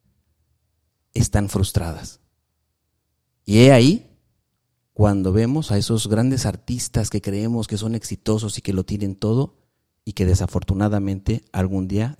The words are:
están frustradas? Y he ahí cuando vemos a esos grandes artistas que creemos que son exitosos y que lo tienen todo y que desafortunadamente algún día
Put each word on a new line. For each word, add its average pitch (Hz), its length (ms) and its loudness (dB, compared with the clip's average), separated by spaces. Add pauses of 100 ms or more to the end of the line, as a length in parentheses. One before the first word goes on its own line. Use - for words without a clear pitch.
(1160)
están 101 340 0
frustradas? 85 720 -4 (1200)
Y 104 160 4
he 131 120 10
ahí 165 380 4 (840)
cuando 101 400 2
vemos 117 400 0
a 101 60 2
esos 110 280 -2
grandes 120 400 0
artistas 113 640 -4
que 107 100 -4
creemos 110 460 -4
que 107 120 -6
son 113 180 -6
exitosos 107 640 -4
y - 40 -12
que 101 100 -4
lo 92 120 -2
tienen 98 320 -6
todo 117 400 -2 (480)
y 104 80 -10
que 101 140 -2
desafortunadamente 98 1300 -2
algún 95 360 -2
día 110 320 -2